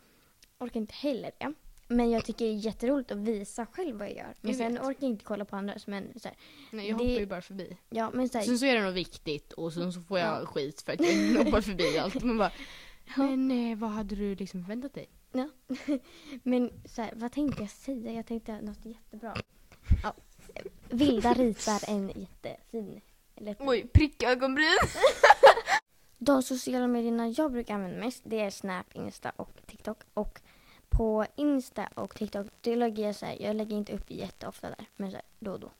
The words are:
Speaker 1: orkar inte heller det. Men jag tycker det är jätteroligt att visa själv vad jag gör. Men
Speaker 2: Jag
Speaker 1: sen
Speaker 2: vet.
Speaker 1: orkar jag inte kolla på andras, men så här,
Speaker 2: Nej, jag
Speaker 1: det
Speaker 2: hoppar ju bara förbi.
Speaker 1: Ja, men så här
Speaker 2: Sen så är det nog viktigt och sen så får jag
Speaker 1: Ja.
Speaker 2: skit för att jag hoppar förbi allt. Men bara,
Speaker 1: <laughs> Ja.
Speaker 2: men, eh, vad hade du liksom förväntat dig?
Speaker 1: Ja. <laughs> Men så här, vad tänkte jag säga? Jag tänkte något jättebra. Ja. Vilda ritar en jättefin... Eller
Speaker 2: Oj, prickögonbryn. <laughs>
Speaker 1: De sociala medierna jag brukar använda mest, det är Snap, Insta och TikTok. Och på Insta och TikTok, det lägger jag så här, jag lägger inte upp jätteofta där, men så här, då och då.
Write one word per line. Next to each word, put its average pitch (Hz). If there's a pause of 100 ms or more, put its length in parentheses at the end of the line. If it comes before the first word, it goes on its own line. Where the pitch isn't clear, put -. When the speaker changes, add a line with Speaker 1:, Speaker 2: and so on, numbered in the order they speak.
(580)
Speaker 1:
orkar 240
inte 214
heller 254
det. 285 (340)
Men 240
jag 226
tycker 233
det 220
är 214
jätteroligt 233
att 208
visa 208
själv 302
vad 202
jag -
gör. -
Men 220
Speaker 2:
Jag 262
Speaker 1:
sen 233
Speaker 2:
vet. 240
Speaker 1:
orkar 262
jag 269
inte 208
kolla 202
på 202
andras, 196
men 202
så 196
här, - (340)
Speaker 2:
Nej, 220
jag 214
Speaker 1:
det 247
Speaker 2:
hoppar 247
ju 202
bara 185
förbi. 190 (140)
Speaker 1:
Ja, 226
men 254
så 247
här 208
Speaker 2:
Sen 240
så 262
är 262
det 220
nog 190
viktigt 160
och 165
sen 175
så 175
får 185
jag 160
Speaker 1:
Ja. 135
Speaker 2:
skit 147
för -
att -
jag 311
hoppar 220
förbi 180
allt. 190
Men 226
bara, 190 (280)
Speaker 1:
<laughs> - (120)
Ja. 269
Speaker 2:
men, 262 (220)
eh, 214
vad 220
hade 208
du 202
liksom 185
förväntat 247
dig? - (240)
Speaker 1:
Ja. 262 (200)
<laughs> 269
Men 247 (140)
så -
här, 214
vad 233
tänkte 277
jag 208
säga? 233
Jag 226
tänkte 226
något 208
jättebra. 220 (680)
Ja. - (760)
Vilda 240
ritar 220
en 202
jättefin... - (360)
Eller 208
Speaker 2:
Oj, 247
prickögonbryn. 277 (680)
<laughs> -
Speaker 1:
De 262
sociala 254
medierna 233
jag 277
brukar 233
använda 180
mest, 233
det 220
är 202
Snap, 185
Insta -
och -
TikTok. - (160)
Och - (480)
på 220 (100)
Insta 277
och 202
TikTok, 202 (140)
det 233
lägger 220
jag 208
så -
här, -
jag 214
lägger 214
inte 208
upp -
jätteofta -
där, - (100)
men 196
så 196
här, - (140)
då 202
och -
då. -